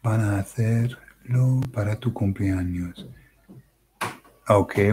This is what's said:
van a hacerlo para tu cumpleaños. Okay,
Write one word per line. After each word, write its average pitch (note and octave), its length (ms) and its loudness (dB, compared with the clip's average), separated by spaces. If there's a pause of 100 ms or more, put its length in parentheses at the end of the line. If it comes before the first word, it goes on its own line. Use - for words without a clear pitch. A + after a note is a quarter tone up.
van A2 140 2
a G2+ 180 0
hacerlo A#2+ 1200 0 (140)
para G#2+ 260 -2
tu A2 140 -2
cumpleaños. F#2 920 -2 (1400)
Okay, G2+ 300 2 (160)